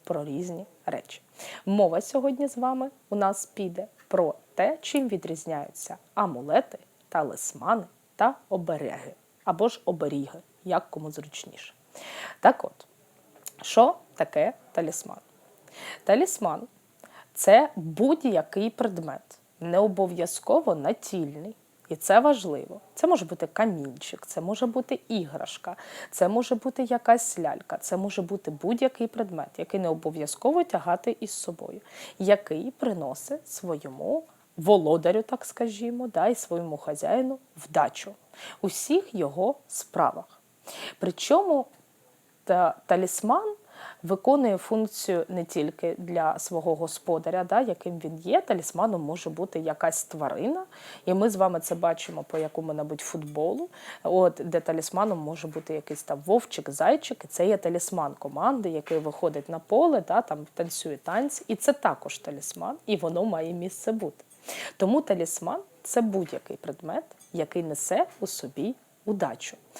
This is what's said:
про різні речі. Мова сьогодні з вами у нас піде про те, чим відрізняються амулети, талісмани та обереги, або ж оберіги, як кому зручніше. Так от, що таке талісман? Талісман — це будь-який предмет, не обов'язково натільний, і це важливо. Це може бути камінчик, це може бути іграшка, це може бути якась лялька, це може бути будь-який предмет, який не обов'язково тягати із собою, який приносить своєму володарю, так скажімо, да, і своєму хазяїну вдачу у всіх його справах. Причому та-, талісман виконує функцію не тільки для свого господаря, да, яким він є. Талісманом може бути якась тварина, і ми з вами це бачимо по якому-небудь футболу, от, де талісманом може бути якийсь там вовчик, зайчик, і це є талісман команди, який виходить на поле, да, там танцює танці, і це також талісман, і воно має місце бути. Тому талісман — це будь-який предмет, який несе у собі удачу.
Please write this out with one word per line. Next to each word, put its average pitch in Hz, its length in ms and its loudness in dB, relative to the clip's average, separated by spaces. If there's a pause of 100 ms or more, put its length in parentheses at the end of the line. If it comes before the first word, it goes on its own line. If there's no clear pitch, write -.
про 151 200 -4
різні 170 420 -8 (200)
речі. - 360 -8 (440)
Мова 190 340 6
сьогодні 269 480 0
з - 80 -8
вами 262 340 -2 (180)
у 202 80 -2
нас 196 300 0
піде 185 400 -6 (220)
про 180 260 2 (200)
те, 269 260 2
чим 277 280 -2
відрізняються 160 880 -8 (180)
амулети, 165 640 0 (300)
талісмани 160 760 -2 (320)
та 247 180 4 (140)
обереги, 165 680 -4 (300)
або 185 240 2
ж - 160 -6
оберіги, 147 540 -4 (260)
як 180 260 -2
кому 156 200 -10
зручніше. - 640 -16 (680)
Так - 240 6
от, - 220 -12 (760)
що 247 320 8 (180)
таке 160 380 0 (200)
талісман? - 460 -4 (880)
Талісман — 214 640 2 (680)
це 254 420 10
будь-який 202 920 2
предмет, 170 680 -6 (220)
не 170 180 2
обов'язково 190 960 2
натільний, 156 840 -4 (320)
і 160 80 -6
це 196 240 8
важливо. 185 600 0 (140)
Це - 120 0
може 320 180 4
бути 170 220 -6
камінчик, 151 800 -4
це - 140 -8
може 202 260 -2
бути 247 420 -2
іграшка, 175 680 -6 (340)
це - 180 4
може 233 260 2
бути 254 280 -4
якась 240 560 4
лялька, - 400 -4
це - 180 -4
може 196 260 -2
бути 196 280 -6
будь-який 233 560 -2
предмет, 185 420 -6 (100)
який 175 220 -4
не 180 80 0
обов'язково 160 760 0
тягати 180 560 -2
із 214 100 -8
собою, - 500 -10 (380)
який 196 520 2
приносить 185 800 -6
своєму 156 760 -6 (340)
володарю, 170 680 6
так 247 220 -6
скажімо, 233 640 -6
да, 175 180 2
і 233 80 4
своєму 170 420 -6
хазяїну 240 600 -2 (180)
вдачу 156 580 -2 (460)
у - 60 -2
всіх 330 480 0
його 180 400 0 (140)
справах. - 720 -2 (580)
Причому 294 680 2 (800)
та-, 180 300 4 (120)
талісман 226 680 2 (480)
виконує 208 540 4
функцію 202 720 0
не 180 160 -4
тільки 165 540 -2
для 170 400 0
свого 165 360 0
господаря, 165 720 -2
да, 196 160 4
яким 180 380 -4
він 160 180 -8
є. 175 240 2
Талісманом 190 600 -2
може 165 280 -6
бути 165 280 -6
якась 160 460 0
тварина, 175 600 -4 (420)
і 185 80 2
ми 208 160 4
з 202 60 -4
вами 185 240 2
це 175 140 -4
бачимо 165 500 -2
по - 140 -6
якому-небудь 151 640 -6
футболу, 165 680 -4 (340)
от, 180 420 6
де 165 160 0
талісманом 175 580 0
може 160 300 -8
бути 156 260 -8
якийсь 151 280 -8
там 147 240 -6
вовчик, 190 440 2
зайчик, 208 540 2
і - 40 -16
це - 180 2
є 208 100 6
талісман 170 600 -2
команди, 196 500 -2
який 160 300 -2
виходить 151 500 -2
на 165 100 -8
поле, 262 500 4
да, 208 140 4
там 151 320 -6
танцює 165 420 -6
танці, 233 520 -4
і 226 60 0
це - 180 2
також - 460 -2
талісман, 170 580 -10 (100)
і 214 100 2
воно 170 280 0
має 165 280 -2
місце 175 400 -6
бути. 202 320 -6 (520)
Тому 214 240 4
талісман — 185 600 -2 (220)
це - 180 0
будь-який 196 560 -2
предмет, 165 480 -8 (280)
який 170 300 -4
несе 165 440 -2 (140)
у 196 60 -6
собі 147 480 -6 (320)
удачу. 185 500 -4 (240)